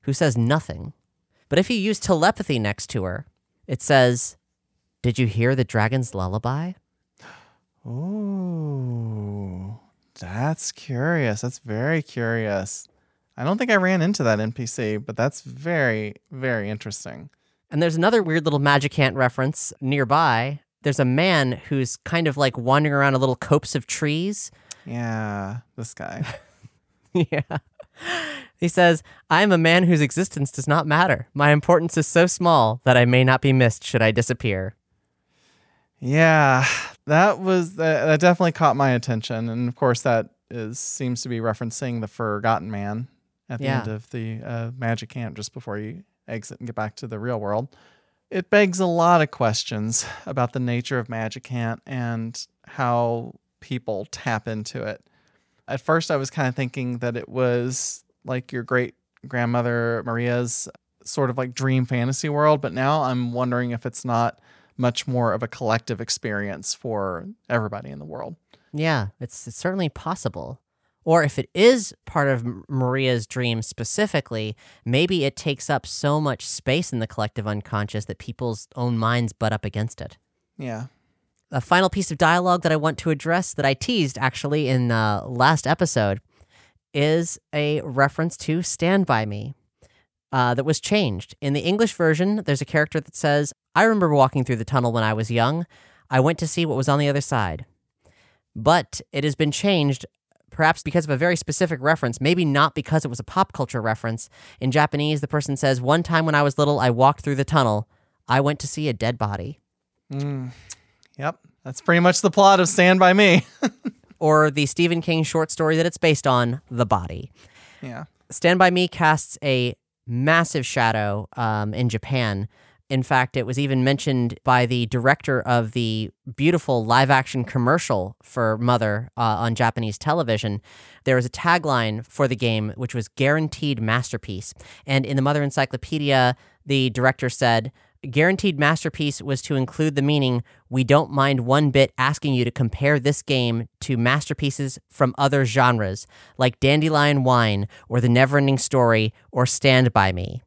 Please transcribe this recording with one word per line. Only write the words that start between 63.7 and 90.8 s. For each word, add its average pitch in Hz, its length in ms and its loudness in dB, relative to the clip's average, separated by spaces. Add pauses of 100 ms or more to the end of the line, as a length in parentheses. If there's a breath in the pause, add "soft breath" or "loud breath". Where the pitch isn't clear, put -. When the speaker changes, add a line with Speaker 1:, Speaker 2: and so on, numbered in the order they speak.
Speaker 2:
if 117 140 -8
it's - 180 -8
not 117 360 0 (380 soft breath)
much 123 300 -2
more 120 260 0
of 113 100 -4
a 117 40 -6
collective 113 540 -4
experience 101 720 -6
for 98 540 -6 (220)
everybody 107 400 -4
in 71 100 -14
the 73 60 -16
world. 78 300 -12 (380 soft breath)
Speaker 1:
Yeah, 151 340 -2 (120)
it's, - 280 -12
it's 117 100 -12
certainly 185 320 -2
possible. 110 680 -8 (440)
Or 160 200 4
if 143 160 -2
it - 140 -8
is 226 400 4 (120)
part 143 220 -2
of 120 180 0
M-, 98 220 -8
Maria's 127 600 0
dream 120 340 -2
specifically, 117 920 -4 (300 soft breath)
maybe 160 400 2
it 139 100 -2
takes - 340 -6
up 143 160 -2
so 147 360 -2
much 139 240 -4
space - 480 -4
in 123 60 -2
the 110 80 -4
collective 107 400 -6
unconscious 104 580 -6
that - 140 -10
people's 117 560 -8
own 123 220 -2
minds 113 360 0
butt 110 200 -2
up 107 120 -6
against 104 360 -6
it. - 160 -16 (400)
Speaker 2:
Yeah. 123 280 -10 (640)
Speaker 1:
A 139 100 -2
final 180 280 4
piece 190 220 -4
of 147 60 -8
dialogue 180 440 2
that 165 100 0
I 156 60 2
want 151 220 -2
to 165 100 -4
address 165 460 -2
that 143 100 -2
I 135 80 2
teased 180 440 -2
actually 143 520 -2
in 127 180 2
the 110 400 0
last 127 400 2
episode 113 540 0 (720 soft breath)
is 156 460 0 (140)
a 147 280 -2
reference 139 560 -2
to 165 240 -2
Stand 180 440 0
By 110 200 0
Me, 104 280 -8 (760 soft breath)
uh, 123 220 2
that 127 120 -2
was 156 140 0
changed. 147 640 -2